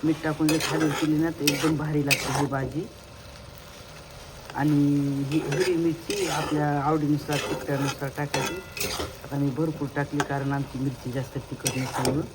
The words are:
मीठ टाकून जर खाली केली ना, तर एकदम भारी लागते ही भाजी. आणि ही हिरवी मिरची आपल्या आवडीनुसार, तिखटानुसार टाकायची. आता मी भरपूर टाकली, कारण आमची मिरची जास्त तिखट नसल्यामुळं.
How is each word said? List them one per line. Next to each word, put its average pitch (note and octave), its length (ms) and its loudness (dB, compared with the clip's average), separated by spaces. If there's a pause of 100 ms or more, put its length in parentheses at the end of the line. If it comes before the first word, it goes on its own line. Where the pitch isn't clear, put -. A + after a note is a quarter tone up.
मीठ D#3 200 4
टाकून D#3 240 2
जर D#3+ 140 6
खाली D#3 280 2
केली D3+ 280 2
ना, D#3+ 120 4
तर D#3+ 120 -6
एकदम D3 360 2
भारी D3+ 280 2
लागते C#3 340 0
ही C#3+ 60 4
भाजी. C3+ 440 -2 (1700)
आणि D3 160 4 (560)
ही D3+ 120 2
हिरवी F3 360 2
मिरची E3+ 520 0
आपल्या D3 540 2
आवडीनुसार, D3 560 2
तिखटानुसार C#3 800 -2
टाकायची. - 360 -2 (720)
आता - 120 -8
मी C#3 140 2
भरपूर D3 460 0
टाकली, C#3+ 240 -2 (100)
कारण C#3 220 0
आमची C#3 280 -2
मिरची B2+ 320 -2
जास्त C3 260 -4
तिखट - 320 -6
नसल्यामुळं. C3 640 0